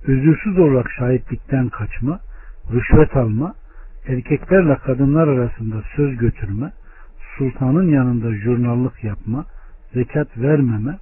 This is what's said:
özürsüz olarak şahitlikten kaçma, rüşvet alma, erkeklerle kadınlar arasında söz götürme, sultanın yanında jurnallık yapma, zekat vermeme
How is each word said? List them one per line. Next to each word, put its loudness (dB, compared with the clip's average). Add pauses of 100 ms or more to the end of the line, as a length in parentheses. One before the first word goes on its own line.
özürsüz 2
olarak 4
şahitlikten -2
kaçma, -4 (540)
rüşvet 4
alma, 0 (520)
erkeklerle 2
kadınlar 2
arasında -2 (140)
söz 0
götürme, -2 (680)
sultanın 0
yanında 2
jurnallık -2
yapma, -6 (480)
zekat -4
vermeme 0